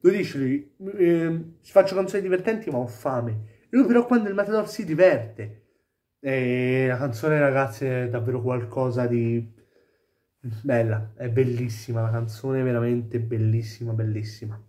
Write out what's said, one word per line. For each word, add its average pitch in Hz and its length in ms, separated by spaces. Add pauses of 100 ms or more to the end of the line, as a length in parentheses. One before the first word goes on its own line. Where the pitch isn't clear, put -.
Lo 175 100
dice 190 280
lui, 135 360 (220)
ehm, 165 640
"Faccio 190 340
canzoni 190 280
divertenti 185 480
ma 131 80
ho 123 100
fame". 117 800
Lui 247 180
però 240 200
quando 240 180
nel 196 100
Matador 208 340
si - 160
diverte. 143 760 (580)
E 127 680
la 127 80
canzone, 139 420
ragazzi, 135 460
è 127 240
davvero 120 340
qualcosa 123 640
di 117 480 (1080)
bella, 117 520
è 123 140
bellissima 120 720
la 113 100
canzone, 117 500
è 127 40
veramente 120 560
bellissima, 113 720
bellissima. 107 760